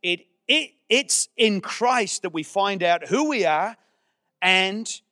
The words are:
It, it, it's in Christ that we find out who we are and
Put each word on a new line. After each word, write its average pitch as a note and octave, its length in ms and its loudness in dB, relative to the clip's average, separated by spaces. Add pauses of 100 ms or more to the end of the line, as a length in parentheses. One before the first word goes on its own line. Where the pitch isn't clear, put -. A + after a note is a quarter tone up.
It, F3+ 240 -4 (220)
it, D4 240 2 (160)
it's - 480 0
in G#3+ 240 2
Christ A#3+ 640 -2
that F3+ 100 -6
we D#3+ 100 -6
find G3 400 -2
out E3+ 240 2
who C#4 220 0
we B3 160 0
are E3+ 320 0 (680)
and F#3+ 580 0 (120)